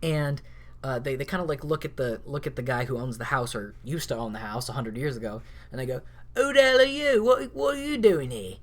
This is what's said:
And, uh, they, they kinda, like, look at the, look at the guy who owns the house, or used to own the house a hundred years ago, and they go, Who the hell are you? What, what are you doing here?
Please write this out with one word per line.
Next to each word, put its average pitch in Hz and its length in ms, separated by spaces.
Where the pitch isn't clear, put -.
And, 147 400
uh, 131 160
they, 135 160
they 139 100
kinda, 180 200
like, 151 180
look 151 220
at 139 120
the, 120 280
look 143 200
at 135 100
the 131 60
guy 123 240
who 120 120
owns 120 200
the 113 80
house, 123 300
or 104 280
used 156 260
to 131 60
own 113 180
the 107 60
house 113 300
a 143 40
hundred 117 240
years 135 200
ago, 110 240
and 123 80
they 127 60
go, 127 160
Who 277 180
the 269 80
hell 262 180
are 262 40
you? 277 400
What, 254 320
what 277 200
are 277 80
you 294 140
doing 175 340
here? 98 320